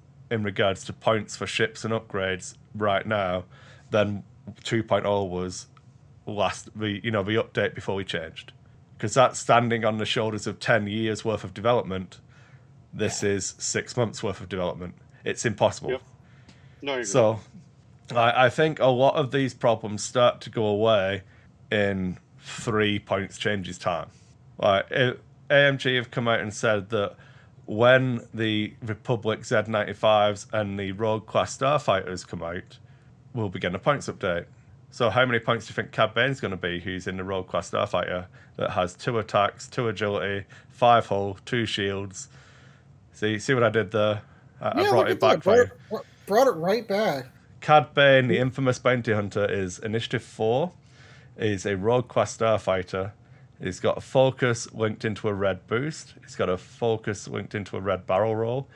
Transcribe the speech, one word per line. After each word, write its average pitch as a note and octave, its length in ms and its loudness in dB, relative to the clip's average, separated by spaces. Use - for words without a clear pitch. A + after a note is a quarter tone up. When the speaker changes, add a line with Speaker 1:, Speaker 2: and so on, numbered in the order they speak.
Speaker 1:
in G#2+ 120 -2
regards G2+ 420 0
to - 80 -12
points A2 440 -2
for G2 100 -6
ships - 380 -4
and A2+ 100 -2
upgrades F#2+ 600 -4
right G#2 320 0
now F#2 380 0
than G#2 320 0
two A#2 200 -2
point G2+ 240 0
oh G2+ 180 0
was F2+ 420 -6
last, G2+ 420 -4
the, G2+ 240 -4
you A2+ 80 -4
know, G#2 120 0
the G#2+ 140 -2
update G#2+ 380 -2
before - 200 -6
we F#2+ 100 -4
changed. - 480 -10
'Cause - 160 -4
that's B2+ 240 6
standing A#2 480 2
on A2 100 0
the G#2+ 80 -4
shoulders G#2+ 420 -2
of G2+ 140 -6
ten A2 260 2
years A2 380 -4
worth A2 200 -2
of F#2 100 -14
development. F#2+ 640 -2
This - 300 -2
Speaker 2:
Yeah. G#2 80 0
Speaker 1:
is G2 280 -4
six - 380 -6
months A2+ 260 -2
worth G2+ 200 -6
of F2 80 -14
development. F2+ 460 -6
It's A2 220 -4
impossible. G2+ 460 0
Speaker 3:
Yep. B2+ 100 -6
No, C#3 100 -6
I - 40 -2
agree. A#2+ 100 -4
Speaker 1:
So A2 340 4
I, A#2+ 320 6
I A#2 40 4
think D#3 300 0
a B2 60 4
lot C3 280 4
of C3+ 160 0
these C3+ 240 0
problems A2 500 -2
start - 380 2
to A#2+ 80 -14
go A2 160 0
away G2+ 560 2
in G2 480 0
three G#2+ 580 0
points G2 400 -4
changes F#2+ 400 -4
time. D#2+ 300 -4
Like, G2+ 320 2
it, B2+ 300 0
A D3+ 40 6
M C#3+ 240 6
G B2+ 180 0
have A#2+ 140 -4
come A#2+ 180 -2
out A2+ 120 2
and G2+ 120 -6
said G#2 380 0
that G2+ 240 -2
when B2 640 4
the G#2+ 400 -2
Republic A2 600 -4
Z A2 240 2
ninety-fives G#2 840 2
and G2+ 280 -4
the G2 120 -4
Rogue A2 340 -2
class G#2 300 -2
starfighters F#2+ 720 -2
come E2+ 160 -10
out, F2 360 -10
we'll G#2+ 160 -4
be F#2 100 -10
getting F#2 160 -2
a - 20 -8
points C#3 300 -2
update. F2+ 380 -4
So A#2 200 0
how B2 160 4
many A#2+ 120 0
points A2+ 280 -2
do - 60 -14
you - 20 -16
think - 180 -6
Cad A2 220 0
Bane's C3 260 0
gonna F#2+ 160 -4
be, F2 240 -4
who's F#2 260 -8
in F#2+ 120 -6
the F#2 60 -8
Rogue F#2+ 240 -4
class F2 220 -4
starfighter F2+ 540 -2
that - 140 -4
has F2+ 240 -2
two A#2+ 240 -4
attacks, - 500 0
two B2 200 -4
agility, G2+ 580 -4
five A#2+ 340 6
hull, G2 400 -4
two A#2+ 220 -2
shields? G2 640 -6
See, G#2+ 260 -2
see C#3 140 -2
what B2 100 4
I A2+ 60 6
did G#2 220 0
there? G#2 320 0
I, G#2+ 60 -2
I - 120 -2
Speaker 2:
Yeah, G#4 80 4
Speaker 1:
brought G4 80 4
Speaker 2:
look G#2+ 120 4
Speaker 1:
it - 40 0
Speaker 2:
at - 80 -2
Speaker 1:
back A2 160 6
Speaker 2:
that. D3+ 80 -12
Speaker 1:
for G#3+ 120 6
you. B3 100 6
Speaker 2:
Brought, G#3+ 160 -8
brought A#3 200 4
it G#3 100 2
right G3 320 -2
back. F#3+ 380 0
Speaker 1:
Cad D3 320 6
Bane, C3+ 360 6
the A2+ 100 4
infamous B2+ 400 0
bounty B2 340 0
hunter, G#2 320 0
is F#2+ 340 -2
initiative A2 440 -4
four, B2 500 -2
is G#2 300 -2
a G2+ 100 0
Rogue A#2 320 2
class - 260 0
starfighter. G2 800 0
He's F#2 180 -6
got - 180 0
a - 20 -8
focus C3 720 0
linked A2 320 -4
into A2 240 -4
a G#2 60 -2
red F#2+ 320 -2
boost. C3+ 560 -6
He's - 140 -20
got G2 120 0
a F#2 80 0
focus A2 720 -4
linked G#2+ 300 -8
into G2 200 -8
a G2 40 -6
red F#2+ 260 -4
barrel G#2+ 300 2
roll. A#2+ 400 -4